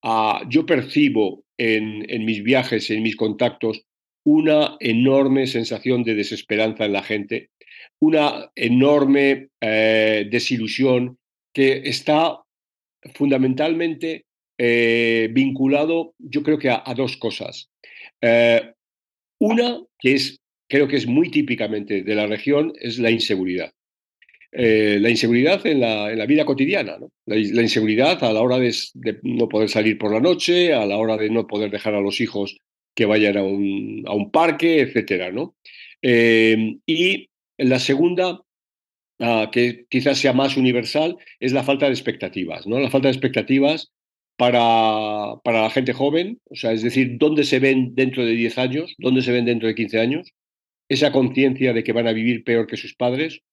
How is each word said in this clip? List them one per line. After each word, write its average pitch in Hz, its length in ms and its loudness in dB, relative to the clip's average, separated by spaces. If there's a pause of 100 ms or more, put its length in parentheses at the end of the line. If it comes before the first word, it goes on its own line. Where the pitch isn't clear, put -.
Ah, 110 460 0
yo 156 160 0
percibo 120 760 0 (140)
en, 107 520 -2
en 110 160 -6
mis 107 180 -4
viajes, 123 460 0
en 110 140 -2
mis 110 120 -4
contactos, 110 680 -4 (420)
una 151 560 2
enorme 135 680 2
sensación 123 560 -2
de 113 120 0
desesperanza 110 680 -2
en 101 60 0
la 98 120 -2
gente, 104 480 -8 (500)
una 156 540 2
enorme, 139 920 4 (140)
eh, 110 680 2
desilusión 123 880 0 (360)
que 135 320 2
está 151 560 0 (720)
fundamentalmente, 151 1120 -2 (320)
eh, 117 760 2
vinculado, 135 880 0
yo 143 240 -6
creo 156 140 0
que 135 120 -2
a, 117 160 -2
a 131 80 -8
dos 127 220 -4
cosas. - 540 -10 (500)
Eh, 117 540 2 (680)
una, 233 400 0 (180)
que 135 180 2
es, - 260 -4 (260)
creo 139 220 2
que 143 80 0
es 113 100 -2
muy 151 240 2
típicamente 107 680 -2
de 104 140 -2
la 107 120 0
región, 143 540 -2
es 120 180 -8
la 113 120 2
inseguridad. 92 600 -2 (800)
Eh, 107 480 2
la 107 100 4
inseguridad 120 560 2
en 147 140 2
la, 110 320 -2
en 113 60 -4
la 107 80 -4
vida 151 180 2
cotidiana, 139 560 -2
¿no? - 120 -18 (140)
La, 104 120 -2
la 110 240 0
inseguridad 113 640 2
a 113 80 2
la 110 80 2
hora 127 180 2
de, 120 160 0 (200)
de 117 260 -6
no 117 260 -2
poder 110 220 0
salir 110 280 0
por 104 140 -2
la 110 80 2
noche, 175 540 2
a 113 120 0
la 101 120 -2
hora 110 180 0
de 107 140 -2
no 113 180 0
poder 107 240 -4
dejar 104 240 -4
a 101 60 0
los 101 180 -2
hijos 101 380 -4 (360)
que 110 120 0
vayan 104 320 2
a 98 60 0
un, 101 640 -4
a 101 80 -4
un 104 160 -2
parque, 160 500 2
etcétera, 98 500 -2
¿no? 135 240 -8 (460)
Eh, 113 760 4 (100)
y 180 420 -2 (300)
la 131 180 2
segunda, 175 640 0 (800)
ah, 113 320 0
que 120 360 0
quizás 135 300 0
sea 135 160 2
más 135 240 2
universal, 131 580 0 (240)
es 127 140 -2
la 135 80 0
falta 139 240 0
de 139 60 2
expectativas, 90 760 -8
¿no? 113 140 -2
La 139 100 -2
falta 135 180 2
de 131 40 4
expectativas 135 800 0 (440)
para, 110 1080 2
para 113 180 2
la 110 80 2
gente 127 240 -2
joven, 156 460 -2 (100)
o 151 60 -20
sea, 113 160 -4
es 113 100 -2
decir, 120 380 -2
¿dónde 151 240 2
se 135 160 0
ven 131 340 2
dentro 131 320 -2
de 113 60 0
diez 117 260 -2
años? 131 400 -4
¿Dónde 131 240 0
se 123 100 -2
ven 120 140 0
dentro 117 220 -2
de 110 80 -2
quince 110 240 -4
años? 135 320 -2 (580)
Esa 139 220 2
conciencia 131 600 0
de 113 100 -2
que 117 100 -4
van 117 140 0
a 113 60 0
vivir 113 300 -2
peor 117 220 0
que - 120 -10
sus - 180 -16
padres 131 460 -4 (120)